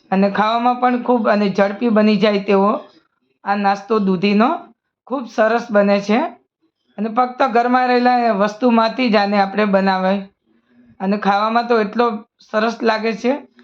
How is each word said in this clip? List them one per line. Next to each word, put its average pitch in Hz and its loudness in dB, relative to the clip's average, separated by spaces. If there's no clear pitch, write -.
અને 196 2
ખાવામાં 233 0
પણ 247 2
ખૂબ 247 0
અને 208 2
ઝડપી 208 0
બની 214 4
જાય 208 2
તેવો 196 2
આ 202 -2
નાસ્તો 202 -2
દૂધીનો 202 2
ખૂબ 262 -6
સરસ 226 0
બને 202 2
છે 208 0
અને 214 -6
ફક્ત 247 -2
ઘરમાં 247 2
રહેલા 247 2
વસ્તુમાંથી 226 0
જ 202 4
આને 202 0
આપણે 196 0
બનાવાય 190 0
અને 196 -2
ખાવામાં 214 0
તો 240 2
એટલો 220 -2
સરસ 220 -4
લાગે 220 -2
છે. 233 -4